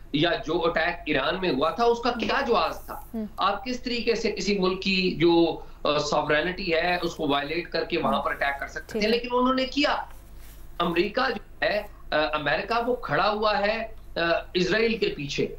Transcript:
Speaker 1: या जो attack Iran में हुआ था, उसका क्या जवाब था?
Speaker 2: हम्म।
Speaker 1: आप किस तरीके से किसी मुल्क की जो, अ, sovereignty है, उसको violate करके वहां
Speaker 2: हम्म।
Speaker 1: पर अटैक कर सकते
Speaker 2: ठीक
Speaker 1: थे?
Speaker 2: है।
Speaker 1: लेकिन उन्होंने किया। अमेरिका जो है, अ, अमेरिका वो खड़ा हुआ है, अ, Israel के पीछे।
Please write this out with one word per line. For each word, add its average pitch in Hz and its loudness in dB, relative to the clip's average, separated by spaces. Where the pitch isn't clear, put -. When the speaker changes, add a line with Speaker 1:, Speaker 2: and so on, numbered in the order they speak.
Speaker 1:
या 165 4
जो 160 -2
attack 165 0
Iran 151 2
में 175 2
हुआ 156 2
था, 233 4
उसका 233 2
क्या 226 0
जवाब 185 2
था? - -12
Speaker 2:
हम्म। 220 -6
Speaker 1:
आप 202 2
किस 247 -6
तरीके 233 0
से 202 0
किसी 190 0
मुल्क 185 2
की 185 2
जो, 170 4
अ, 147 4
sovereignty 151 0
है, 175 2
उसको 165 -4
violate 143 0
करके 165 -2
वहां 139 0
Speaker 2:
हम्म। 143 0
Speaker 1:
पर 151 0
अटैक 139 -2
कर - -8
सकते - -12
Speaker 2:
ठीक 220 -2
Speaker 1:
थे? 208 0
Speaker 2:
है। 220 2
Speaker 1:
लेकिन 240 0
उन्होंने 254 2
किया। 262 0
अमेरिका 196 0
जो - -4
है, 202 -2
अ, - 2
अमेरिका 151 0
वो 240 0
खड़ा 175 0
हुआ 214 2
है, 214 -2
अ, 170 0
Israel 208 4
के 202 0
पीछे। - -4